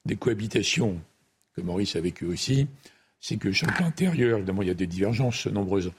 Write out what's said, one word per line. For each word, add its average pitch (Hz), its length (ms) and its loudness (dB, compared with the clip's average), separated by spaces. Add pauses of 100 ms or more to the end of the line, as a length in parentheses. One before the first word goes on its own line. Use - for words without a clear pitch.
des 107 100 -2
cohabitations 107 840 0 (560)
que - 60 -8
Maurice 90 360 -2
a 80 40 0
vécu 85 260 -4
aussi, 135 400 2 (540)
c'est - 160 -4
que - 160 0
sur - 160 2
le 107 60 2
plan 180 120 2
intérieur, 147 520 2
évidemment, 95 240 -2
il 92 60 0
y 92 40 2
a - 20 2
des 87 140 -2
divergences 107 580 0
nombreuses. 95 520 0